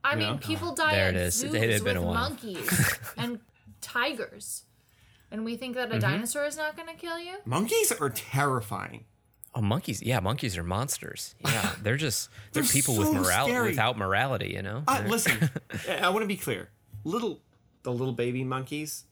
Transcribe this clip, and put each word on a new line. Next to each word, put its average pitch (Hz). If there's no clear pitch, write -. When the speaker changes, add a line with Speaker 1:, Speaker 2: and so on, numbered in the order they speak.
Speaker 1:
I 277
Speaker 2:
You 110
Speaker 1:
mean, 104
Speaker 2:
know? -
Speaker 1:
people 107
die 311
Speaker 3:
There 95
Speaker 1:
at 90
Speaker 3:
it 90
is. 90
It -
Speaker 1:
zoos -
Speaker 3:
had 110
been 98
Speaker 1:
with -
Speaker 3:
a 87
while. 87
Speaker 1:
monkeys 185
Speaker 3:
<laughs> -
Speaker 1:
and 240
tigers. 240
And 220
we 233
think 247
that 247
a 220
Speaker 3:
Mm-hmm. -
Speaker 1:
dinosaur 233
is 294
not 302
gonna 330
kill 330
you? 349
Speaker 2:
Monkeys 220
are 143
terrifying. 117
Speaker 3:
Oh, 120
monkeys. 110
Yeah, 120
monkeys 101
are 85
monsters. -
Yeah, 107
Speaker 2:
<laughs> -
Speaker 3:
they're 110
just, 147
they're 143
Speaker 2:
They're 120
Speaker 3:
people 135
with 311
Speaker 2:
so 311
Speaker 3:
moral-, 90
Speaker 2:
scary. 240
Speaker 3:
without 120
morality, 101
you 98
know? 110
Speaker 2:
Uh, 262
Speaker 3:
They're -
<laughs> -
Speaker 2:
listen, 160
I, 175
I 180
wanna 214
be 196
clear. 92
Little, 190
the 131
little 127
baby 123
monkeys 131